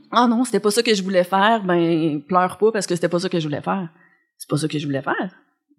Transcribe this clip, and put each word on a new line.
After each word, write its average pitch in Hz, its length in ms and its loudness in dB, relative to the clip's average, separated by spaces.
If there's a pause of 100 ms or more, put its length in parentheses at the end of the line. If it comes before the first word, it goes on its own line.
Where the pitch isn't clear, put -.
(100)
Ah 240 180 4
non, 240 160 0
c'était 196 160 0
pas 208 100 2
ça 214 120 0
que 233 120 2
je 190 80 0
voulais 185 220 2
faire. » 202 420 2
Ben, 165 560 0
pleure 180 360 0
pas 220 140 2
parce 202 140 -2
que 175 80 -2
c'était 170 140 0
pas 175 100 -2
ça 180 100 -4
que 180 120 -2
je 156 60 -4
voulais 147 160 -6
faire. 185 260 -4 (500)
C'est - 100 -18
pas - 100 0
ça 156 100 -2
que 151 100 -6
je 143 80 -6
voulais 135 160 -4
faire. 214 320 -4 (440)